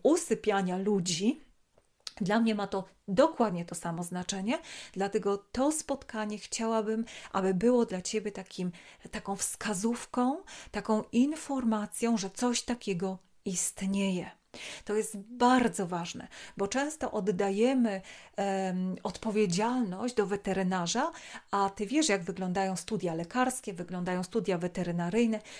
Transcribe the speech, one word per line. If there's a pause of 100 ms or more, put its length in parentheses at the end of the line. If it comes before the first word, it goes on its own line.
usypiania
ludzi. (800)
Dla
mnie
ma
to (240)
dokładnie
to
samo
znaczenie, (340)
dlatego
to
spotkanie
chciałabym, (280)
aby
było
dla
ciebie
takim, (380)
taką
wskazówką, (280)
taką
informacją,
że
coś
takiego (260)
istnieje. (540)
To
jest
bardzo
ważne, (280)
bo
często
oddajemy, (360)
em,
odpowiedzialność
do
weterynarza, (380)
a
ty
wiesz,
jak
wyglądają
studia
lekarskie,
wyglądają
studia
weterynaryjne, (200)